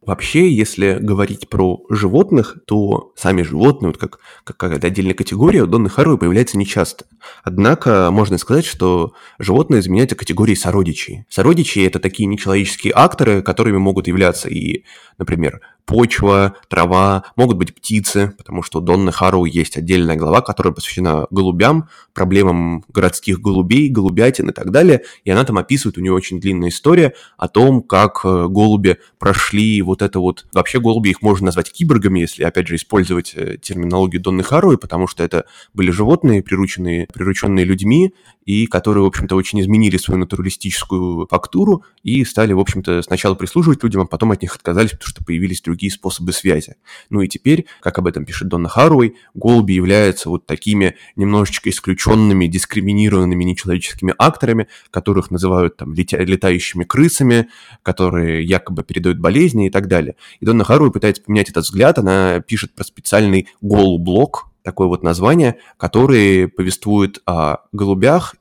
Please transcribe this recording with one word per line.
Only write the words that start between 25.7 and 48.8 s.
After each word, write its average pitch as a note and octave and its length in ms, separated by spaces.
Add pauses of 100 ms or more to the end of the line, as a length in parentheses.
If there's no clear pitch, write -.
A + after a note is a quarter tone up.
у - 20
неё F#2 140
очень F2+ 260
длинная F2+ 300
история D#3+ 440 (240)
о F2 100
том, C3 340
как, G2 420
э, F2+ 240
голуби G2+ 500 (200)
прошли G#2 640
вот F#2 200
это G2 180
вот... F2+ 320
Вообще F#2+ 280
голуби, A2 300
их - 120
можно G2 240
назвать E2+ 260
киборгами, G#2 480
если, - 220
опять E2+ 260
же, E2+ 80
использовать, F2+ 600
э, F#2+ 260
терминологию F2+ 580
Донны F#2 220
Харуи, D#3 340
потому F2+ 300
что - 160
это F2 220 (280)
были F#2 200
животные, A2 500
прирученные, F2+ 720
приручённые F#2+ 520
людьми, G#2+ 480 (320)
и G#2+ 220
которые, G2+ 360
в G2 40
общем-то, - 300
очень F#2+ 240
изменили G2+ 360
свою F#2 240
натуралистическую F#2 1080
фактуру F#3 560 (200)
и B2+ 200
стали, G#2+ 280
в F#2+ 80
общем-то, F2 420
сначала F#2+ 320
прислуживать D3+ 480
людям, G2+ 200
а F2 40
потом - 260
от F#2+ 100
них F2 120
отказались, G2 380
потому - 160
что - 160
появились F#2 360
другие E2+ 300
способы F2+ 420
связи. D#2+ 440 (340)
Ну G#2 120
и F#2+ 60
теперь, D#3+ 380 (140)
как - 180
об F#2 80
этом E2 180
пишет - 240
Донна E2+ 200
Харуэй, C3+ 480 (180)